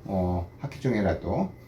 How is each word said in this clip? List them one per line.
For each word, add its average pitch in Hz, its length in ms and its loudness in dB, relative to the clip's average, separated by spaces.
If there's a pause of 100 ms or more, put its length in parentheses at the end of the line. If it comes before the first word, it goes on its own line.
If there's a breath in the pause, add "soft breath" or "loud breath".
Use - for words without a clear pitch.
어, 90 540 0
학기 - 220 -8
중에라도 107 720 2 (180 loud breath)